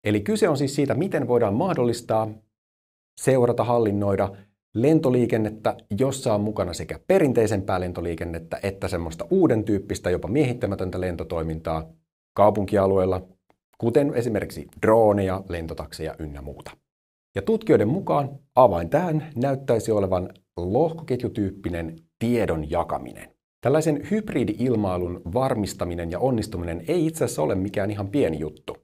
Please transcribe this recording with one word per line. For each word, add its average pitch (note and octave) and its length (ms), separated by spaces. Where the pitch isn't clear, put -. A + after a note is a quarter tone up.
Eli G#2 180
kyse G#3 280
on C#3 80
siis C#3 180
siitä, C3+ 180
miten D3 340
voidaan A#2 260
mahdollistaa, A#2+ 760
seurata, A#2+ 420
hallinnoida G2+ 680
lentoliikennettä, A#2+ 1000
jossa C3+ 340
on G#2 80
mukana G#2 320
sekä D#2+ 340
perinteisempää A2 720
lentoliikennettä E2+ 840
että G2 240
semmoista E2 420
uuden C3 340
tyyppistä, G2+ 460
jopa A2 180
miehittämätöntä G2 720
lentotoimintaa E2 880
kaupunkialueella, F#2+ 880
kuten C#3+ 380
esimerkiksi G#2 520
droneja, G2+ 680
lentotakseja D#2+ 680
ynnä C#2+ 220
muuta. C2+ 300
Ja G2 60
tutkijoiden D3 460
mukaan - 520
avain F2 340
tähän D#3 460
näyttäisi C3 560
olevan F#2 380
lohkoketjutyyppinen G2 1400
tiedon F2 520
jakaminen. C2 580
Tällaisen D3+ 500
hybridi-ilmailun A2 1080
varmistaminen F#2+ 800
ja F2 80
onnistuminen F2 680
ei E3 180
itse D#3+ 200
asiassa C3 160
ole D3 140
mikään G2 360
ihan G2+ 160
pieni G2 320
juttu. - 440